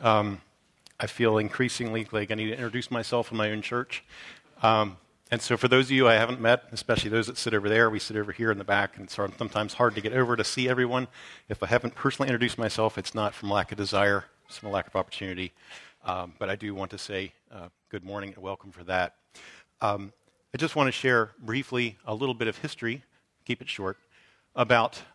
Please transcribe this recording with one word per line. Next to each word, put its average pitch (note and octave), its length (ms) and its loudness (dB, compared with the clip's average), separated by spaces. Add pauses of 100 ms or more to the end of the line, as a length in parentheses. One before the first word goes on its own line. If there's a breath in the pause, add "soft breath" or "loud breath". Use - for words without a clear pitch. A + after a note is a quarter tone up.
Um, G#2 400 2 (580)
I G#2+ 80 -2
feel A2 300 2
increasingly A2+ 760 -2
like G#2+ 200 -4
I G#2+ 40 -2
need A2 120 -4
to A2 60 -4
introduce A#2+ 380 -6
myself A#2+ 400 -2
in A2+ 60 -4
my G#2+ 140 2
own G#2+ 100 -4
church. - 420 -6 (580 loud breath)
Um, G#2+ 360 4 (340)
and A#2 100 -2
so A#2+ 160 0
for B2+ 100 2
those B2+ 180 6
of B2+ 60 -6
you C3 160 6
I A2+ 60 10
haven't A#2 280 2
met, A#2+ 300 4
especially A2+ 380 -2
those A2 180 2
that B2 100 -10
sit A2 160 -2
over G#2 160 2
there, A2+ 200 6
we G#2+ 100 -2
sit G#2+ 180 -6
over G#2 140 -4
here A2+ 200 0
in G2+ 60 0
the G2 60 -10
back, G2+ 340 0
and G2 120 -16
so - 140 -4
it's G2 140 -4
sometimes G#2+ 380 -2
hard A#2 200 4
to A2 60 -4
get A2 120 -2
over B2 220 2
to A2 80 2
see B2+ 240 0
everyone. B2+ 400 2 (420 loud breath)
If A2 140 -4
I F#2+ 40 -2
haven't A#2+ 280 2
personally C3+ 340 0
introduced A#2+ 280 0
myself, A2 400 0
it's - 180 -8
not G#2+ 180 -2
from G#2 160 -8
lack G2+ 220 2
of G#2 60 -8
desire, G2+ 480 2 (220)
it's - 100 -18
from G#2+ 120 -12
a - 20 -6
lack F#2+ 160 -2
of - 80 -12
opportunity. F#2 580 -4 (500 loud breath)
Um, F2+ 360 -6
but G2 100 -4
I G2 60 -2
do G#2 180 -8
want F#2+ 180 -8
to G2+ 60 -12
say, G2 360 -8 (180)
uh, F2+ 180 -18 (200)
good F#2+ 140 -10
morning G2 300 -10
and F#2+ 100 -18
welcome F#2+ 280 -10
for F2+ 140 -20
that. F#2 300 -2 (680 loud breath)
Um, G2+ 320 -2 (400)
I C3+ 40 -8
just D#3 180 -4
wanna C#3 160 4
share A#2+ 480 2
briefly A#2+ 680 -4
a A2 80 -6
little B2+ 220 -2
bit A2+ 120 -2
of G#2+ 100 -4
history, C3 460 -6 (420)
keep - 160 -6
it - 80 -12
short, F#2+ 280 -6 (580 soft breath)
about A#2+ 460 2 (140)